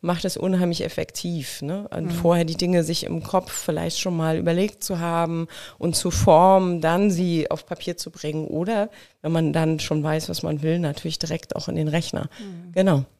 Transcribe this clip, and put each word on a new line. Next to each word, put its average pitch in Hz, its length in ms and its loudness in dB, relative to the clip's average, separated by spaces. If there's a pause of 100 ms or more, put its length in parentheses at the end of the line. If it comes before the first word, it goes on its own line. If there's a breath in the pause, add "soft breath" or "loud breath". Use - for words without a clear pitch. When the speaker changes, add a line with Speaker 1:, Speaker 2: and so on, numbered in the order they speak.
Speaker 1:
macht 175 240 -2
es 185 120 -2
unheimlich 180 460 0
effektiv, - 760 -6
ne? 185 340 -6
Und 160 100 -4
Speaker 2:
Mhm. 175 60 -4
Speaker 1:
vorher 170 340 2
die 165 120 -6
Dinge 175 260 2
sich 165 200 -2
im 165 200 -4
Kopf - 280 -2
vielleicht 165 480 -4
schon 180 180 -2
mal 160 200 0
überlegt 175 460 0
zu 180 160 -4
haben 165 480 -2 (300 loud breath)
und 170 180 -2
zu - 140 0
formen, 180 720 6
dann 180 300 4
sie 170 400 0
auf - 160 -6
Papier 170 300 -8
zu - 120 -10
bringen 151 380 -6
oder, 208 420 -2 (320 loud breath)
wenn 160 100 -2
man 165 220 2
dann 160 260 2
schon 156 240 -2
weiß, 156 260 -2
was 170 120 -6
man 156 220 -4
will, 160 160 0
natürlich 160 400 -4
direkt 165 360 -6
auch - 120 -6
in - 80 -4
den 156 120 0
Rechner. 165 360 -2 (160)
Speaker 2:
Mhm. 180 320 -14
Speaker 1:
Genau. 170 340 2 (140)